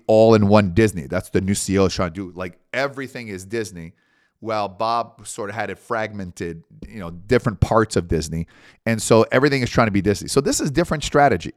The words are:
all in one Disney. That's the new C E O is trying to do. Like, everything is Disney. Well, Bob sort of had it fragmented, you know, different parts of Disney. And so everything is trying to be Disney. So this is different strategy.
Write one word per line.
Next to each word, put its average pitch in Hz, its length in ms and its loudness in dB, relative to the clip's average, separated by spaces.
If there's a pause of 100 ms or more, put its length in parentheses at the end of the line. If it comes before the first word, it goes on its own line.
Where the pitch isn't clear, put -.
all 110 280 8
in 107 140 4
one 104 240 4
Disney. 92 340 0
That's 90 240 -6
the 95 100 0
new 95 140 -2
C 98 200 -4
E 95 40 2
O 98 60 4
is 90 100 0
trying 90 180 -4
to - 20 -16
do. 92 200 -12
Like, 90 240 -12 (140)
everything 131 560 -8
is 95 160 -10
Disney. 95 480 -10 (480)
Well, 107 280 -4
Bob 110 580 -4
sort 104 240 -10
of 98 40 -10
had 107 160 -6
it 92 80 -12
fragmented, 101 880 -8 (240)
you 117 100 -18
know, 85 120 -12
different 104 500 0
parts 110 340 2
of 87 140 -2
Disney. 80 400 -4 (380)
And 113 140 -2
so 113 300 4
everything 135 320 2
is 117 80 -4
trying 123 160 2
to 107 60 -2
be 98 100 0
Disney. 98 260 -2
So - 120 0
this 214 200 0
is 233 100 -4
different 156 340 -2
strategy. 139 520 2